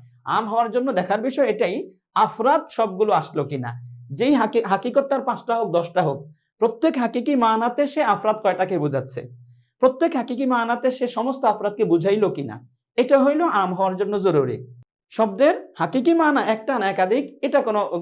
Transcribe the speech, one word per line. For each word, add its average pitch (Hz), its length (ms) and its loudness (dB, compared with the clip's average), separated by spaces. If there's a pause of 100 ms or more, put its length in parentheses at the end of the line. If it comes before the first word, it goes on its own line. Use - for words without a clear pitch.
(240)
আম 180 220 -2
হওয়ার 226 240 0
জন্য 254 220 -2
দেখার 190 280 0
বিষয় 262 260 0
এটাই 214 460 -2 (220)
আফরাদ 226 560 2
সবগুলো 208 420 0
আসলো 156 320 0
কিনা, 131 260 -6 (420)
যেই 240 220 2
হাকি-, 226 320 2
হাকিকত 214 440 0
তার 269 120 0
পাঁচটা 233 320 -4
হোক 226 160 -2
দশটা 170 320 0
হোক, 143 160 -2 (400)
প্রত্যেক 269 400 2
হাকিকি 247 380 0
মানাতে 233 500 2
সে 294 160 -2
আফরাদ 214 340 2
কয়টাকে 190 420 0
বোঝাচ্ছে, 139 420 -4 (600)
প্রত্যেক 269 360 2
হাকিকি 254 300 -4
মানাতে 240 440 0
সে 254 180 -2
সমস্ত 254 360 -4
আফরাদকে 202 400 0
বুঝাইলো 185 460 2
কিনা, 117 360 -10 (300)
এটা 254 280 4
হইল 294 180 2
আম 196 320 0
হওয়ার 185 220 -2
জন্য 202 240 -2
জরুরি। 147 600 0 (340)
শব্দের 220 380 2 (240)
হাকিকি 262 420 2
মানা 294 220 2 (120)
একটা 220 260 -4
না 196 120 0
একাধিক, 196 320 2 (220)
এটা 262 200 2
কোনো 214 140 0 (220)